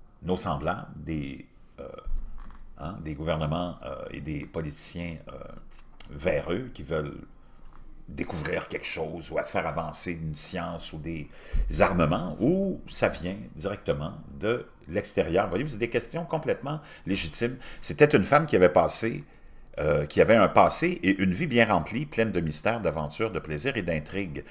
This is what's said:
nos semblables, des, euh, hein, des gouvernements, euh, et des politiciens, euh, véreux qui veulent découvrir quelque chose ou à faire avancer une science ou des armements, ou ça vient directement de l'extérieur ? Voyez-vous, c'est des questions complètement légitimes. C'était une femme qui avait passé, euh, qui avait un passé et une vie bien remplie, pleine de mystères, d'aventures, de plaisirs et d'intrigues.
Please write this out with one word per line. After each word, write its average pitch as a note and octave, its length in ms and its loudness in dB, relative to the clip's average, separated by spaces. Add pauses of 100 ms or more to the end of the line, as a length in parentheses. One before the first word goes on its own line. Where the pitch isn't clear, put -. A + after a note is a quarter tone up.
(240)
nos F2+ 140 0
semblables, D#2+ 580 -2
des, D2 500 -6 (360)
euh, C2+ 80 -12 (880)
hein, D#2+ 260 -8
des D#2 120 -6
gouvernements, D#2+ 600 0 (100)
euh, C2+ 260 -8
et - 100 -10
des D2 240 -6
politiciens, E2 720 -6 (160)
euh, C2+ 60 -12 (720)
véreux D#2+ 600 0
qui - 120 -12
veulent D2 340 -4 (880)
découvrir D#2+ 600 -6
quelque - 180 -8
chose D#2+ 460 -6
ou D#2 80 -2
à C#2+ 40 0
faire F2 220 -2
avancer D#2+ 460 -4
une D#2+ 240 -6
science E2+ 580 -6
ou D#2+ 60 -8
des D#2 280 -6 (520)
armements, F2 600 4
ou F#3 480 2
ça - 220 0
vient F#2 280 -6 (180)
directement E2+ 580 -4 (260)
de A2+ 280 -2 (200)
l'extérieur ? F2+ 600 2
Voyez-vous, A2 200 0
c'est A#2+ 100 -6
des A2+ 100 0
questions D#3+ 340 -2
complètement D3+ 560 -2 (280)
légitimes. G2 500 0 (240)
C'était D3 340 6
une A2+ 60 8
femme D3 240 6
qui C#3 100 2
avait F2+ 140 10
passé, A2 540 4 (560)
euh, D2+ 260 2
qui F2+ 160 6
avait G2+ 140 8
un G2+ 120 10
passé G#2+ 540 6
et F#2+ 180 4
une F#2+ 140 4
vie D#3+ 140 0
bien A#2+ 180 6
remplie, G#2+ 400 0
pleine A2+ 260 0
de F2+ 80 -2
mystères, G#2+ 420 0
d'aventures, D#2+ 500 -2
de E2+ 80 -4
plaisirs D#2 360 -4
et A2 60 -2
d'intrigues. E2 680 -4